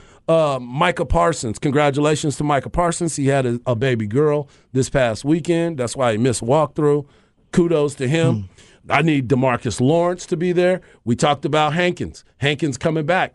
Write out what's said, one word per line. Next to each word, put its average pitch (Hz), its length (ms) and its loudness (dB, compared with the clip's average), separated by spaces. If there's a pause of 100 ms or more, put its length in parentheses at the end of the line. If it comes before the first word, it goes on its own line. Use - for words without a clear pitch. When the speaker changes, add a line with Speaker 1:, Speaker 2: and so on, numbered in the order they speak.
(280)
Speaker 1:
uh, 156 340 2
Micah 165 420 -2
Parsons. 165 540 0
Congratulations 147 760 0
to 151 80 -4
Micah 143 260 0
Parsons. 170 460 -2
He 139 100 -2
had 139 200 2
a, 120 200 -4
a 127 80 0
baby 113 320 -2
girl 147 420 0 (240)
this 131 160 0
past 120 360 0
weekend. 165 540 0
That's 120 180 -4
why 123 160 2
he 107 60 0
missed 120 240 0
walkthrough. 147 640 0 (460)
Kudos 160 440 2
to 131 120 -2
him. 127 400 0 (400)
Speaker 2:
Hmm. - 40 -8
Speaker 1:
I 143 100 4
need 143 260 2
DeMarcus 127 520 0
Lawrence 170 460 2
to 175 100 -4
be 175 160 0
there. 180 280 2 (240)
We 120 120 0
talked 143 280 0
about 151 300 0
Hankins. 175 500 -4 (140)
Hankins 143 400 -2
coming 160 280 -2
back. 175 280 0